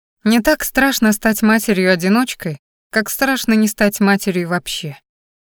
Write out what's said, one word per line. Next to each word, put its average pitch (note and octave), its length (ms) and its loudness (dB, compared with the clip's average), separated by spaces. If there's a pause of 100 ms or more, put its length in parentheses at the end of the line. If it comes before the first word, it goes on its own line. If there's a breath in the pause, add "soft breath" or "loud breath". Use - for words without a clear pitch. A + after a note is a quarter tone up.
(240)
Не A3+ 160 2
так D4+ 240 0
страшно C4 480 0
стать G#3+ 300 -2
матерью-одиночкой, F#3+ 1200 0 (320)
как G#3+ 180 -2
страшно C4+ 440 -2
не A3 140 2
стать G#3 320 0
матерью G3 480 0
вообще. E3 500 -6 (440)